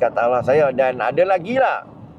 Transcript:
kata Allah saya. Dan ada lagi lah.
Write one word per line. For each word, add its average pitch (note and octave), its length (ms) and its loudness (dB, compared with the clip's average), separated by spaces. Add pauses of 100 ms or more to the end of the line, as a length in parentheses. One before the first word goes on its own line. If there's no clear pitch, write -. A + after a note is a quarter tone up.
kata A2+ 160 -2
Allah A#2+ 240 0
saya. C#3+ 320 2
Dan B2+ 240 0
ada C3 240 0
lagi F#3 320 -2
lah. G3+ 300 0 (340)